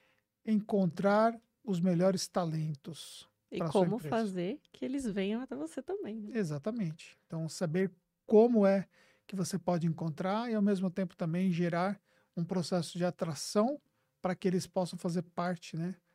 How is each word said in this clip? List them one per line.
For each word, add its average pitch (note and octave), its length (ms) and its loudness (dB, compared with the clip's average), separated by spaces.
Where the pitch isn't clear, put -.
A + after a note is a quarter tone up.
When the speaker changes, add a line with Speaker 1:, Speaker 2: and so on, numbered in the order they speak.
Speaker 1:
encontrar G#3+ 960 2
os F#3+ 160 -2
melhores F#3 480 2
talentos D#3 1000 -6
Speaker 2:
E - 80 -8
Speaker 1:
pra F3 120 -2
sua G3 120 4
Speaker 2:
como F#3+ 140 0
Speaker 1:
empresa. D3+ 180 -8
Speaker 2:
fazer G3+ 440 -2
que - 120 -10
eles C4 220 -4
venham G#3 360 -2
até C4 140 -10
você D4 260 -8
também, C4 400 -8
né? G#3 180 -12
Speaker 1:
Exatamente. E3 800 -4
Então, D#3+ 200 -6
saber F#3 440 -2
como A3+ 400 8
é G3 220 4
que - 80 -10
você F#3 240 -2
pode F3 260 0
encontrar F3 640 -2
e, A3 60 0
ao G#3+ 60 2
mesmo G3 280 2
tempo, F3+ 260 -4
também F3+ 360 0
gerar F3 500 0
um E3+ 80 -2
processo F3 540 -2
de F3 80 0
atração G3 760 -2
pra F3+ 120 0
que - 140 -2
eles F3+ 180 2
possam F3+ 320 -4
fazer F3 240 -2
parte, F3 560 -6
né, F3 180 -4